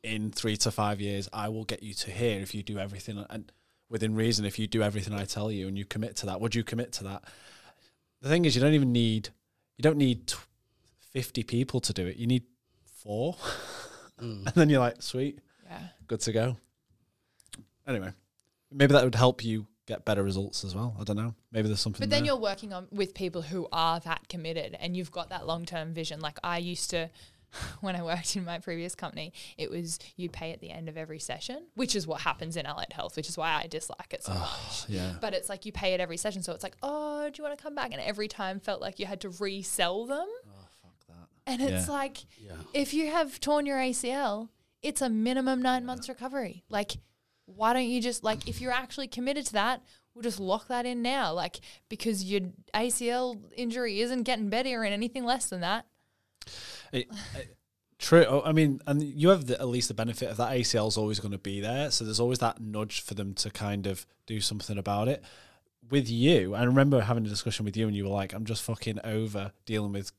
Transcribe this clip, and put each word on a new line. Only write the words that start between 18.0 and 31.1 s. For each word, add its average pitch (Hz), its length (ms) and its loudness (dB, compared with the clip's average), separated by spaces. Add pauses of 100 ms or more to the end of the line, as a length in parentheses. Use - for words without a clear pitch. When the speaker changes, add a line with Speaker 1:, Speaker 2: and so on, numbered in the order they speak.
Speaker 1:
maybe 139 220 8
that 143 100 10
would 127 100 4
help 123 300 6
you 110 240 -2 (200)
get - 180 -8
better 101 180 4
results 98 400 -2
as 92 100 -6
well. 110 240 -4
I 107 60 -6
don't 104 140 0
know. 113 180 -2 (160)
Maybe 107 160 2
there's 104 140 0
something - 180 -2
Speaker 3:
But 277 120 0
then 294 120 4
Speaker 1:
there. 302 40 2
Speaker 3:
you're 269 140 2
working 202 300 -4
on, 185 200 -10
with 196 220 -2
people 175 280 -4
who 165 320 -4
are 165 260 2
that - 300 -6
committed 165 500 -6
and 175 160 -4
you've 180 160 -4
got 175 200 -8
that 175 140 -8
long-term 165 480 -4
vision. 160 280 -6
Like, 147 240 -4
I 175 140 -2
used 175 320 -4
to, 165 180 -2 (360)
<laughs> - 360 -10
when 190 160 -2
I 175 60 -4
worked 170 340 -2
in 185 80 -4
my 170 140 -6
previous 170 360 -6
company, 165 380 -10 (240)
it 156 120 -4
was 165 300 -6 (160)
you 175 140 -6
pay 165 240 -10
at - 80 -14
the - 100 -16
end 165 160 -12
of 156 80 -12
every 160 240 -12